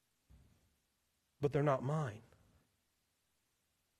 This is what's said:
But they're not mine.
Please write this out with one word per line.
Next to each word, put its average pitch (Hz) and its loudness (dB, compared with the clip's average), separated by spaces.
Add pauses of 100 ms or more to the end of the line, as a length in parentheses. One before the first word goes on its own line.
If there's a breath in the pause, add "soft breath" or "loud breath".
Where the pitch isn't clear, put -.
(1400)
But 139 2
they're 143 2
not 135 2
mine. 139 -4 (1800)